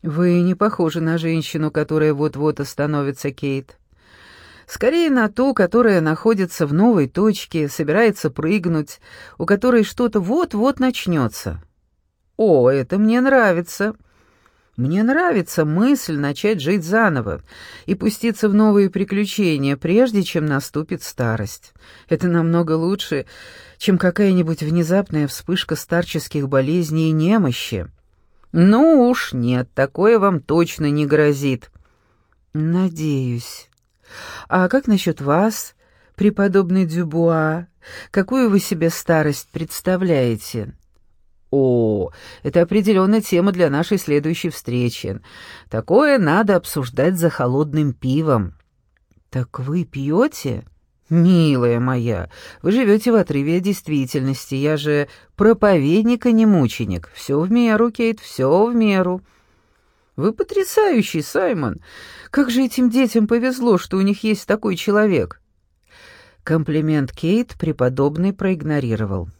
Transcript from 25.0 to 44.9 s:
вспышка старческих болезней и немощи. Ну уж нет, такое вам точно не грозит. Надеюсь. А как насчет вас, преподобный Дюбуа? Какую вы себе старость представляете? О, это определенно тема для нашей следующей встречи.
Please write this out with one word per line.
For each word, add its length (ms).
вспышка 480
старческих 680
болезней 640
и 40
немощи. 800
Ну 560
уж 240
нет, 420
такое 440
вам 220
точно 500
не 160
грозит. 640
Надеюсь. 1160
А 200
как 180
насчет 340
вас, 540
преподобный 720
Дюбуа? 800
Какую 400
вы 100
себе 300
старость 600
представляете? 1200
О, 600
это 180
определенно 640
тема 300
для 180
нашей 280
следующей 520
встречи. 680